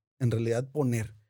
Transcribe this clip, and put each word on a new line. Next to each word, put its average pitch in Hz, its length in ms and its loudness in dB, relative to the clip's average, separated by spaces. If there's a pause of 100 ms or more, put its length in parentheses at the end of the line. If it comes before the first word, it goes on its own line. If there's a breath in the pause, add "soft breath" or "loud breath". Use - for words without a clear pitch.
(180)
en 123 120 2
realidad 117 400 0
poner 120 440 0 (160)